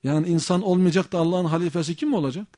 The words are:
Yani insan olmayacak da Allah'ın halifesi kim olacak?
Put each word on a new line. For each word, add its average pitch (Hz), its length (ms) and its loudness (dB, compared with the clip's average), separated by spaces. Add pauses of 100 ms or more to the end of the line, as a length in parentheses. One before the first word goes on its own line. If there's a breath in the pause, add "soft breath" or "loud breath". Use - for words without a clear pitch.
Yani 151 260 0
insan 175 340 0
olmayacak 180 500 2
da 180 60 -2
Allah'ın 175 260 0
halifesi 165 520 -2
kim 302 180 -2
olacak? 156 320 -4 (120)